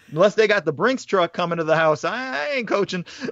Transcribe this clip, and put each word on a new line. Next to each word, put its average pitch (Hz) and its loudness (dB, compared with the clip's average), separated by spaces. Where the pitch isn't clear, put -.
Unless 185 2
they 214 4
got 208 2
the 156 0
Brinks 220 0
truck 196 0
coming 170 -2
to 165 -2
the 156 4
house, 156 2
I, 262 -4
I - -4
ain't 240 -4
coaching. 190 -2